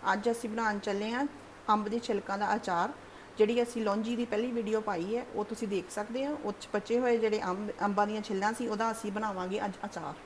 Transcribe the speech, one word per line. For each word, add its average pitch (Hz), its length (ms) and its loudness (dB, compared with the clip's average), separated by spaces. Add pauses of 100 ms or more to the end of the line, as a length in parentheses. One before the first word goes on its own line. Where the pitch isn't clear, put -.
(120)
ਅੱਜ 208 180 2
ਅਸੀਂ 233 200 -2
ਬਣਾਉਣ 214 280 0
ਚੱਲੇ 208 340 -2
ਹਾਂ 269 140 0 (440)
ਅੰਬ 214 180 4
ਦੇ 226 100 0
ਛਿਲਕਾਂ 202 400 -2
ਦਾ 202 180 4
ਅਚਾਰ। 196 360 2 (460)
ਜਿਹੜੀ 233 240 6
ਅਸੀਂ 240 200 0
ਲੌਂਜੀ 214 340 2
ਦੀ 240 80 2
ਪਹਿਲੀ 233 280 0
ਵੀਡੀਓ 220 280 2
ਪਾਈ 202 360 0
ਹੈ, 247 80 -2 (100)
ਉਹ 208 100 0
ਤੁਸੀਂ 220 240 -4
ਦੇਖ 190 220 -2
ਸਕਦੇ 233 360 -2
ਹੋ। 294 180 -2
ਉਹ 208 80 -2
'ਚ - 220 -10
ਬਚੇ 220 240 2
ਹੋਏ 240 200 4
ਜਿਹੜੇ 214 240 2
ਅੰਬ, 190 280 -2 (140)
ਅੰਬਾਂ 202 220 4
ਦੀਆਂ 214 160 -2
ਛਿੱਲਾਂ 208 300 0
ਸੀ, 233 140 -4
ਉਹਦਾ 226 240 0
ਅਸੀਂ 214 220 -4
ਬਣਾਵਾਂਗੇ 202 520 -2
ਅੱਜ 202 80 -2 (120)
ਅਚਾਰ। 151 300 -6 (120)